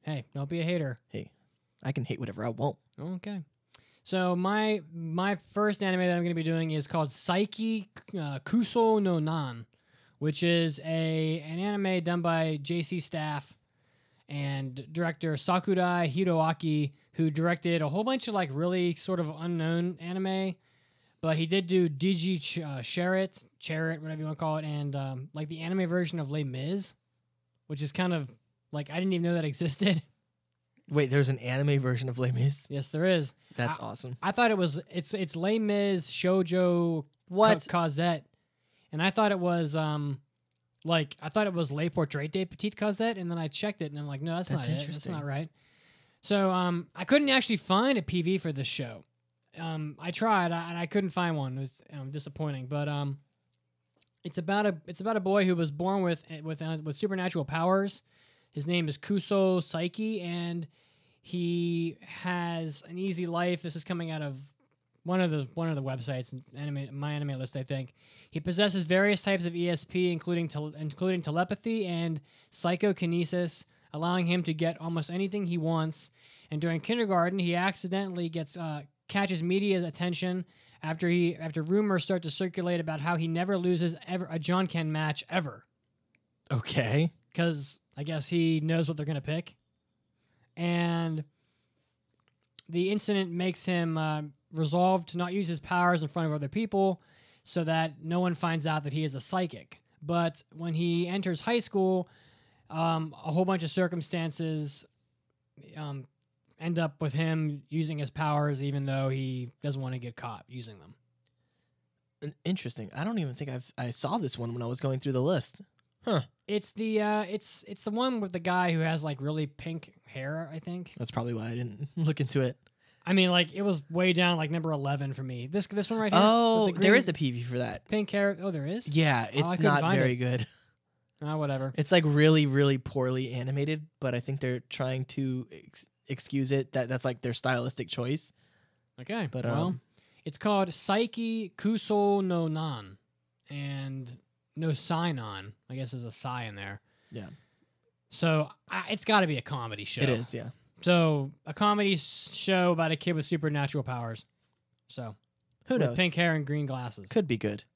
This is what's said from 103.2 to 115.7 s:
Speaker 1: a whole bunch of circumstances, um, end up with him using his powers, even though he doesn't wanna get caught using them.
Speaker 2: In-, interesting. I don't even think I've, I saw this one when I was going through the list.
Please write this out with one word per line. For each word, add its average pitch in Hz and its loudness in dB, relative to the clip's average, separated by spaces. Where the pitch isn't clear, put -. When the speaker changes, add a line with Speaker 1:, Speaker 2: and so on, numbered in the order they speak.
Speaker 1:
a 160 -2
whole 175 4
bunch 185 2
of 160 -2
circumstances, 160 -2
um, 143 -8
end 165 -2
up 156 -2
with 151 0
him 156 0
using 156 -2
his 143 -4
powers, 147 0
even 139 -2
though 135 0
he 131 -4
doesn't 135 -4
wanna 127 -6
get 120 -12
caught 117 -12
using 113 -14
them. 78 -20
Speaker 2:
In-, 147 -8
interesting. 120 -4
I 143 -4
don't 220 -2
even 139 -2
think 139 -8
I've, 127 -8
I 123 -4
saw 139 -2
this 156 -2
one 120 -4
when 120 -4
I 117 -4
was 123 -4
going 131 -2
through 139 -2
the 127 2
list. 151 0